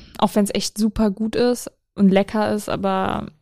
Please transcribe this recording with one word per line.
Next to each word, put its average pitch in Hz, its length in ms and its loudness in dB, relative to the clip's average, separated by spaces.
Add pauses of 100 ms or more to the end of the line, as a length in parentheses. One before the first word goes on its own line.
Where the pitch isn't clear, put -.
(180)
Auch 208 160 0
wenn's 202 200 2
echt - 260 -4
super 214 320 2
gut 220 240 -4
ist 240 340 0 (240)
und 196 160 4
lecker 208 440 2
ist, 214 160 -4
aber 190 580 -2 (140)